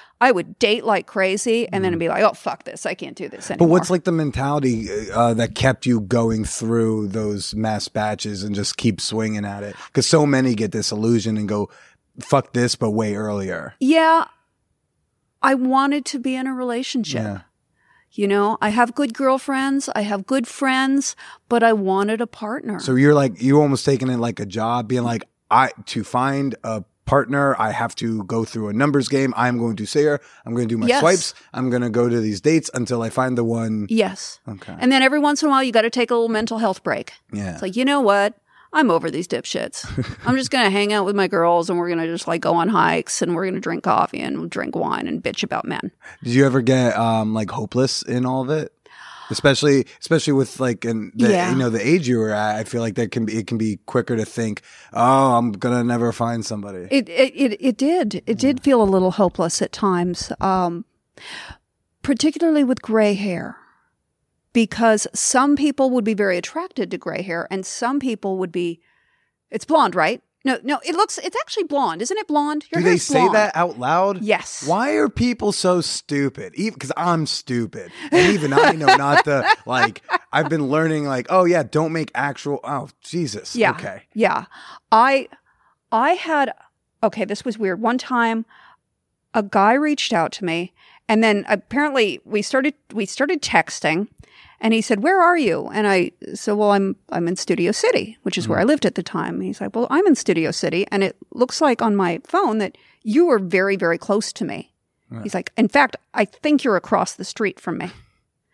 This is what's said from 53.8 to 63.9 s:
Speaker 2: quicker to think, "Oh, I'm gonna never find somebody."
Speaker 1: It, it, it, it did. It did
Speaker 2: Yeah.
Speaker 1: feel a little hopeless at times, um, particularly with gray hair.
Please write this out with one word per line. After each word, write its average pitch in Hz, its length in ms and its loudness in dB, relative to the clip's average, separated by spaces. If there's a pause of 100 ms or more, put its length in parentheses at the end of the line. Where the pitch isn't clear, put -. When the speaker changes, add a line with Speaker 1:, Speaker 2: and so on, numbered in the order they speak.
Speaker 2:
quicker 120 300 -2
to 107 80 -2
think, 110 380 -6 (300)
"Oh, 127 440 4
I'm 120 140 2
gonna 120 320 -2
never 120 300 0
find 117 340 -4
somebody." 101 460 -10
Speaker 1:
It, 269 160 0
it, 233 260 2
it, 277 260 0
it 254 160 0
did. 277 500 0
It 196 120 -2
did 262 200 2
Speaker 2:
Yeah. - 40 -12
Speaker 1:
feel 254 200 4
a - 80 6
little 185 220 4
hopeless 175 500 0
at - 100 -4
times, 180 580 -2 (100)
um, 180 440 -2 (1200)
particularly 302 600 2
with 247 180 -2
gray 214 320 2
hair. 196 420 -6 (960)